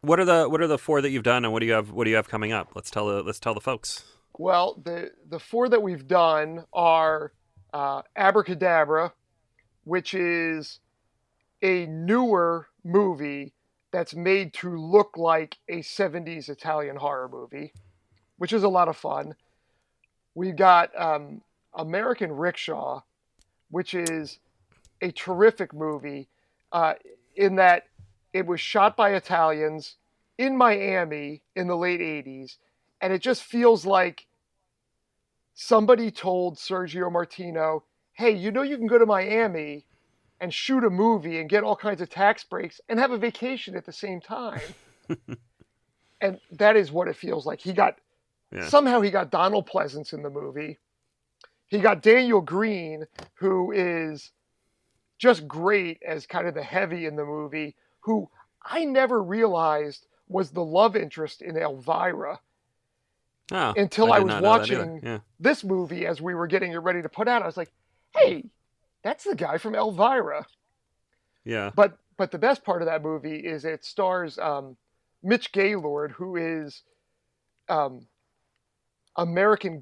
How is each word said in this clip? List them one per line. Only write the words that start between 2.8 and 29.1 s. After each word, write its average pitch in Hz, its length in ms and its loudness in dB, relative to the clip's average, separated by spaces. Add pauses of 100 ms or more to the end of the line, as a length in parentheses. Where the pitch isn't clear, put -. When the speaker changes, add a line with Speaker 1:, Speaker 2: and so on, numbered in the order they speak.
Speaker 1:
tell 104 160 -4
the, 101 160 -2
let's 101 160 -8
tell 117 160 -4
the 104 60 -8
folks. - 440 -8 (320)
Speaker 2:
Well, 180 480 0
the, 170 280 -10 (180)
the 160 80 -10
four 240 300 -2
that 226 120 4
we've 170 280 -6
done 165 640 2
are, 160 580 2 (420)
uh, 139 300 -4 (140)
Abracadabra, 175 960 2 (720)
which 170 280 -4
is 170 680 -4 (840)
a 180 240 2
newer 170 800 2 (160)
movie 151 680 0 (400)
that's 170 240 -4
made 185 380 0
to 180 220 -8
look 185 400 4
like 165 400 0 (120)
a 170 140 -8
seventies 160 680 -6
Italian 147 480 -6
horror 135 360 -4
movie, 127 400 -14 (680)
which 175 140 -4
is 208 120 2
a 202 40 4
lot 180 200 4
of 160 80 -4
fun. 147 400 -8 (1000)
We've 175 220 -6
got, 175 340 8 (100)
um, 147 420 -4 (320)
American 180 580 -4
Rickshaw, 139 680 -6 (680)
which 180 240 -6
is 165 460 -4 (600)
a 180 100 -4
terrific 185 640 0
movie, 143 540 -8 (440)
uh, 165 220 2 (420)
in 190 200 2
that 180 280 6 (480)
it 185 140 -2
was 170 140 -4
shot 208 360 2
by 202 180 4